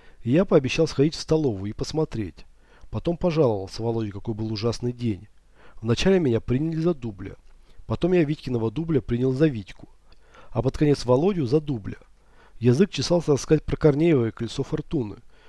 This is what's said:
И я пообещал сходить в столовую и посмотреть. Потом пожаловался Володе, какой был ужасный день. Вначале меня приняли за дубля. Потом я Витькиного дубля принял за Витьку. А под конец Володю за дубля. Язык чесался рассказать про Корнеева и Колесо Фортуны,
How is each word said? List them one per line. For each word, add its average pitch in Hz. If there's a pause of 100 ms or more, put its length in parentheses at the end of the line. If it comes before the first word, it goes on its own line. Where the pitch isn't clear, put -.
(240)
И 117
я 175
пообещал 156
сходить 147
в -
столовую 113
и -
посмотреть. 117 (440)
Потом 170
пожаловался 117
Володе, 113
какой 101
был 110
ужасный 117
день. 113 (540)
Вначале 143
меня 123
приняли 156
за 170
дубля. 120 (500)
Потом 170
я 180
Витькиного 123
дубля 156
принял 123
за 139
Витьку. 113 (680)
А 113
под 123
конец 147
Володю 151
за 143
дубля. 123 (640)
Язык 123
чесался 156
рассказать 147
про -
Корнеева 147
и -
Колесо 117
Фортуны, 131 (320)